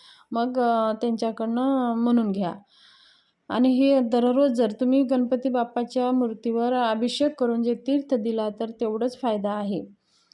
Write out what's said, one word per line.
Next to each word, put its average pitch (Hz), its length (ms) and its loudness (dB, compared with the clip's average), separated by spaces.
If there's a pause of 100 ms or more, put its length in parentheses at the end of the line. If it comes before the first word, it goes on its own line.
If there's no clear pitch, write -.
(320)
मग, 247 280 -2
अ, 226 420 2
त्यांच्याकडनं 233 960 -2
म्हणून 233 340 2
घ्या. 185 220 -2 (960)
आणि 247 200 2
हे 269 300 4
दररोज 247 520 2
जर 233 200 0
तुम्ही 254 320 2
गणपती 247 460 0
बाप्पाच्या 240 640 -2
मूर्तीवर 233 600 0
अभिषेक 247 640 0
करून 233 240 0
जे 240 100 0
तीर्थ 277 420 -2
दिला, 220 340 -2
तर 220 200 -6
तेवढंच 226 520 -4
फायदा 208 300 -2
आहे. 208 340 -4 (480)